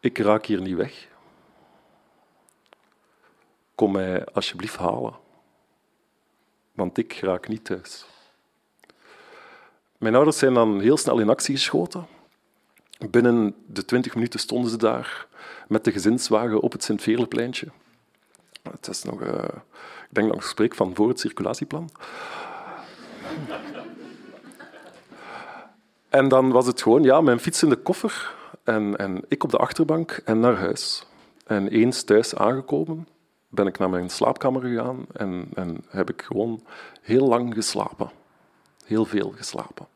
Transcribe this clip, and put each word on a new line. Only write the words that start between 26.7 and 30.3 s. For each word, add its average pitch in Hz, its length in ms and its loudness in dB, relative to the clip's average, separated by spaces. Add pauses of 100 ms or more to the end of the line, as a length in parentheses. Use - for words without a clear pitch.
gewoon, 123 200 6
ja, 135 180 8
mijn 123 200 4
fiets - 220 -2
in 160 60 6
de 131 80 6
koffer - 580 -6 (300)
en, 107 320 0
en 95 320 -6
ik - 160 -2
op 131 60 -2
de 117 60 2
achterbank 160 540 0 (140)
en 113 160 2